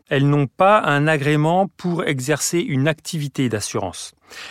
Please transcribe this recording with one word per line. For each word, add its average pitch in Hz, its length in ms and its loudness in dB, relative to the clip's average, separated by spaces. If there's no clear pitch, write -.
Elles 143 200 2
n'ont 143 180 2
pas 202 360 4
un 143 240 2
agrément 156 720 2
pour 175 280 -4
exercer 143 540 -2
une 143 300 0
activité 143 640 -4
d'assurance. 101 640 -6